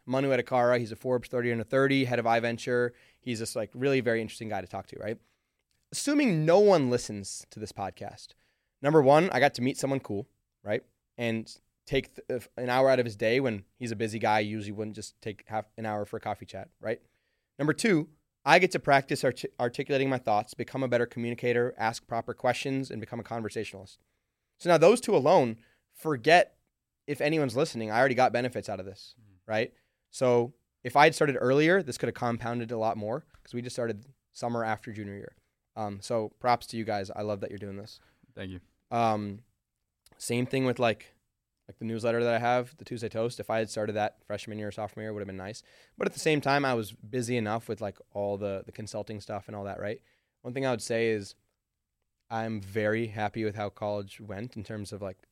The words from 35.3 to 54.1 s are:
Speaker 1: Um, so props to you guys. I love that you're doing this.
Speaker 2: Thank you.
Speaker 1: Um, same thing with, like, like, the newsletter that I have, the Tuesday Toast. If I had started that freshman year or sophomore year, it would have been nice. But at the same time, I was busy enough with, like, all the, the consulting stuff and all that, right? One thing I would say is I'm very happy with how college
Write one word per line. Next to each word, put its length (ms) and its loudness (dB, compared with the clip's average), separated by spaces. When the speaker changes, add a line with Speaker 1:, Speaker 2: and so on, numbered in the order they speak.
Speaker 1:
Um, 260 -8
so 280 -2
props 280 0
to 100 -8
you 60 -4
guys. 260 -4
I 120 -8
love 200 -4
that 80 -8
you're 80 -12
doing 200 -12
this. 220 -18
Speaker 2:
Thank 160 2
you. 80 -8
Speaker 1:
Um, 520 0
same 280 0
thing 200 -2
with, 140 0
like, 340 0
like, 120 -20
the 60 -8
newsletter 380 0
that 120 2
I 40 2
have, 380 0
the 60 -20
Tuesday 240 -8
Toast. 320 -4
If 100 -10
I 100 2
had 100 -2
started 240 -4
that 320 -2
freshman 340 -8
year 80 -6
or 40 -8
sophomore 320 -10
year, 80 -8
it 20 -8
would 80 -8
have 60 -8
been 100 -10
nice. 260 -12
But 100 0
at 60 -4
the 60 -14
same 220 2
time, 240 2
I 80 2
was 180 -4
busy 460 -4
enough 320 -4
with, 100 -6
like, 180 -8
all 260 -4
the, 280 -4
the 80 -18
consulting 480 -10
stuff 260 -10
and 80 -12
all 80 -8
that, 160 -10
right? 220 -6
One 120 -10
thing 120 -4
I 60 2
would 100 -2
say 300 0
is 240 -4
I'm 320 -4
very 460 -2
happy 380 -4
with 100 -4
how 140 -4
college 500 -6